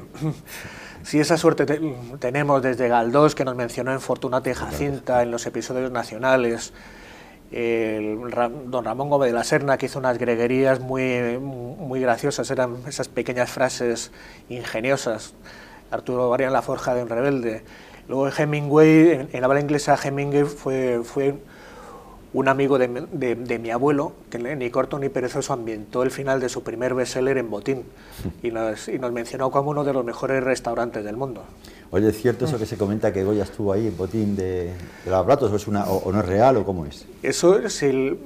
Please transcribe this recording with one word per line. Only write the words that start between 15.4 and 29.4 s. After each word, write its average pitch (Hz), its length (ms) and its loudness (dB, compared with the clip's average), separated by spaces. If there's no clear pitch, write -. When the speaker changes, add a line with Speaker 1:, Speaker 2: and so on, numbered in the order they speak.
Speaker 1:
Arturo 123 380 0
Varia 127 200 2
en 135 40 -2
La 123 100 2
forja 131 320 -2
de 123 100 0
un 117 40 -6
rebelde. 117 540 -2
Luego 135 280 0
Hemingway, 156 760 8
en, 139 200 0
en 127 120 0
habla 139 160 4
inglesa, 147 420 2
Hemingway 143 420 2
fue, 131 600 -2
fue 139 320 0
un 131 140 2
amigo 135 280 4
de 127 120 4
mi, 123 120 -6
de, 127 240 -2
de 120 240 -4
mi 113 120 -6
abuelo, 139 420 2
que 120 100 -8
ni 123 300 -6
corto 147 300 -2
ni 139 100 -2
perezoso 135 460 -4
ambientó 113 480 -4
el 131 80 0
final 135 300 -2
de 123 100 -2
su 120 120 -8
primer 123 320 -4
bestseller 131 440 0
en 117 120 -4
Botín, 113 340 -4
Speaker 2:
<laughs> - 300 -10
Speaker 1:
y 117 80 -4
nos, 113 380 -4
y 190 100 -4
nos 123 140 -4
mencionó 127 380 -2